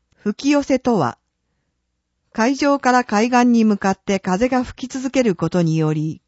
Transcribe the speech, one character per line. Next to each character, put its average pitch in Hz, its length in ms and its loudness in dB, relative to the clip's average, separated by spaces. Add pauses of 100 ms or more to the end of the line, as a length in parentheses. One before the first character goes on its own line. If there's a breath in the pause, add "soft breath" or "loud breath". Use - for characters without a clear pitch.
(160)
吹 - 300 -8
き 277 60 0
寄 285 120 2
せ 262 160 0
と 233 180 0
は、 127 200 -2 (1160)
海 247 220 0
上 285 240 0
か 254 120 0
ら 247 120 2
海 220 260 0
岸 247 180 4
に 233 180 4
向 208 120 2
か 196 140 -2
っ - 80 -4
て 196 200 -2
風 190 280 -2
が 254 160 -2
吹 - 240 -12
き - 40 -12
続 262 200 -8
け 269 100 0
る 214 140 2
こ 165 140 -4
と 180 120 0
に 160 160 0
よ 156 160 0
り、 156 340 -6